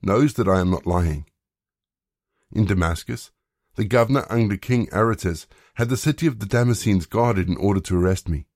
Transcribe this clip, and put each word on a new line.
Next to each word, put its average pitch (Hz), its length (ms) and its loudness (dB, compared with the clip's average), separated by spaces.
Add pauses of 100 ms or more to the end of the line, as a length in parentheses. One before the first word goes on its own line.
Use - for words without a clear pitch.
knows 117 320 2
that 104 140 0
I 95 120 4
am 90 100 2
not - 160 -2
lying. 82 380 0 (1300)
In 107 140 2
Damascus, 90 640 -2 (460)
the 110 100 -2
governor 120 420 2
under 110 300 0
King 120 340 -2
Aretas 101 540 -2 (280)
had 117 140 -2
the 127 80 -2
city 151 300 -2
of 120 140 -2
the 104 60 -6
Damascenes 110 600 2
guarded 107 420 0
in 90 80 -2
order 98 240 2
to 90 180 -2
arrest 90 300 0
me. 76 280 -4